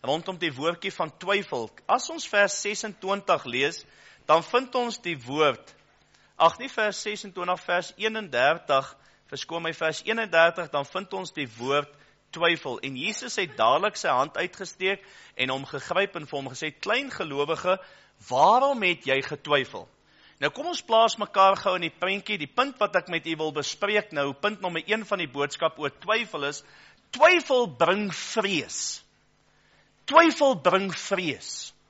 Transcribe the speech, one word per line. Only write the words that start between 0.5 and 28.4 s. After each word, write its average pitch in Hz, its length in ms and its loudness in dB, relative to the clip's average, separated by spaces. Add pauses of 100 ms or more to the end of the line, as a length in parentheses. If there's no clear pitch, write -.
woordjie 151 400 -4
van - 260 -6
twyfel. 156 520 -2 (160)
As 254 240 0
ons 330 180 -10
vers - 320 2
sesentwintig 196 840 -2
lees, 135 400 -2 (420)
dan 160 160 6
vind 254 320 -2
ons 240 280 -2
die 165 240 -6
woord, 139 480 0 (640)
ag, 165 220 4
nie 254 100 -10
vers 214 340 -2
sesentwintig, 185 640 -6
vers 180 320 -2
eenendertig, 156 1000 0 (300)
verskoon 165 360 -8
my, 165 100 -4
vers 160 320 -4
eenendertig, 170 680 2
dan 143 160 -2
vind 190 260 -8
ons 190 200 -8
die 143 160 -6 (100)
woord 139 380 -2 (400)
twyfel. 165 480 0
En 135 120 -8
Jesus 208 440 -8
het 170 160 -4
dadelik 147 420 4
sy 160 140 -2
hand 135 240 0
uitgesteek 185 680 -6 (300)
en 131 160 -2
hom 135 180 -6
gegryp 180 480 -2
en 151 100 -10
vir 147 120 -6
hom 135 140 -8
gesê, 156 280 -8
"Klein 254 300 -2
gelowige, 160 680 -2 (500)
waarom 226 540 4
het 175 220 0
jy 135 180 2
getwyfel?" 139 680 -2 (500)
Nou 147 140 0
kom 294 140 -8
ons 339 160 -6
plaas 226 340 4
mekaar 196 400 4
gou 185 180 0
in 170 120 -2
die - 140 -8
prentjie. 196 380 -2
Die 147 140 -8
punt 262 260 -2
wat 202 180 0
ek 175 120 0
met 165 180 -4
u 160 100 -4
wil 156 160 -2
bespreek 202 600 -2
nou, 143 200 -2
punt 202 280 -4
nommer 170 260 -4
een 214 180 -2
van 190 140 -4
die 151 140 -6
boodskap 143 460 -2
oor 143 120 -4
twyfel 196 540 -4
is, 143 180 -6 (540)
twyfel 285 500 4 (120)
bring 190 340 2
vrees. - 920 -6 (1040)